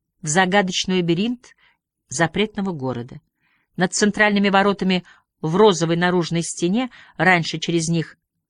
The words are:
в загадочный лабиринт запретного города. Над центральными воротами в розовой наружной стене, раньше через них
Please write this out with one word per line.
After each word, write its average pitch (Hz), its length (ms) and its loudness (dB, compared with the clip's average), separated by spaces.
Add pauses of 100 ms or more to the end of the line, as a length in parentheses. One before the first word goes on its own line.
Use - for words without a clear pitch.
(220)
в - 40 -10
загадочный 185 720 0
лабиринт 180 580 -2 (540)
запретного 196 640 -4
города. 127 480 -8 (560)
Над 214 180 -2
центральными 208 540 2
воротами 196 560 0 (360)
в 156 140 -2
розовой 170 420 4
наружной 170 460 0
стене, 208 480 -2 (260)
раньше 170 420 0
через 170 300 -2
них 165 280 -2 (340)